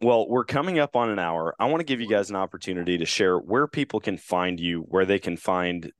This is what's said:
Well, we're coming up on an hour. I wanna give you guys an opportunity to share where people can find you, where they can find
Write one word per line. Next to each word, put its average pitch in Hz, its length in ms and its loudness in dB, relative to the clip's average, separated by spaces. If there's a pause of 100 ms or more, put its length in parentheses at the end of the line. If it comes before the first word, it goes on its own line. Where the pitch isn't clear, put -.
Well, 117 260 4
we're 120 180 0
coming 160 340 0
up 143 160 0
on 117 160 2
an 101 80 -2
hour. 82 400 -2
I 107 60 2
wanna 156 180 0
give 135 180 -4
you 113 60 -6
guys 101 240 2
an 101 40 -4
opportunity 90 640 -2
to 82 80 -2
share 92 320 2
where 127 300 0
people 135 320 -4
can 98 180 -4
find 90 420 -2
you, 85 220 -2
where 92 240 2
they 98 140 2
can 87 180 -6
find 87 640 -2